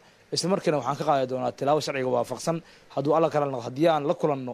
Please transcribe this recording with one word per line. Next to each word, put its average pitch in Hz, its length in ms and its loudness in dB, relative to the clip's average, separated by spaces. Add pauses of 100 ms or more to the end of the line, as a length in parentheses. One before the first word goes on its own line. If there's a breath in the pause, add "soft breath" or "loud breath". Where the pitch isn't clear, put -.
(320 soft breath)
Isla 156 180 -2
markiina 180 280 2
waxaan 131 200 -2
ka 160 60 -6
qaadi 139 220 2
doonaa 123 260 -4
tilaabo 143 280 0
sharciga 135 320 -4
waafaqsan. 123 440 -2 (360 loud breath)
Hadduu 139 220 0
Alla 160 160 4
kala 147 160 2
noqdo, 131 180 -4
haddii 127 240 2
aan 151 180 2
la 170 80 0
kulanno, 135 400 -2